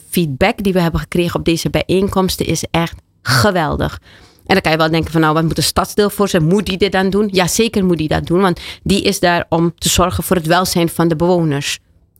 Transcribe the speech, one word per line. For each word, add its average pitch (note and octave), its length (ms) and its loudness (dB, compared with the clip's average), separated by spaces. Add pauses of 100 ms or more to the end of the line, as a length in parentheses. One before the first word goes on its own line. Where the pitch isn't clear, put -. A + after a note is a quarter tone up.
(100)
feedback F3+ 520 -2
die G3 100 0
we F3+ 80 2
hebben E3 200 0
gekregen F3 380 -2
op D#3 60 -6
deze E3 260 0
bijeenkomsten F#3+ 760 0
is - 240 -4
echt E3 240 -2 (280)
geweldig. D3 800 0 (460)
En - 80 2
dan F#3+ 60 4
kan D#3 120 0
je D#3+ 60 0
wel D#3+ 120 2
denken D#3+ 220 -2
van, D#3+ 80 2
nou, D#3 140 2
wat D#3+ 100 2
moet D#3+ 120 -2
een D#3+ 60 -2
stadsdeelvoorzitter, F#3+ 880 0
moet G3 160 2
die F#3 120 -4
dit F#3+ 140 0
dan F#3+ 180 2
doen? G#3 220 0
Ja, F3+ 140 2
zeker A3+ 380 0
moet F3 140 2
die D#3 100 -2
dat D#3 180 -2
doen, E3+ 140 2
want F3+ 200 0 (220)
die G3 200 0
is - 180 -2
daar F3 280 2
om E3 300 2
te - 100 -4
zorgen F3 360 0
voor F3+ 120 0
het D#3+ 100 -2
welzijn F3 420 2
van E3 200 0
de D#3+ 80 0
bewoners. E3 600 0 (420)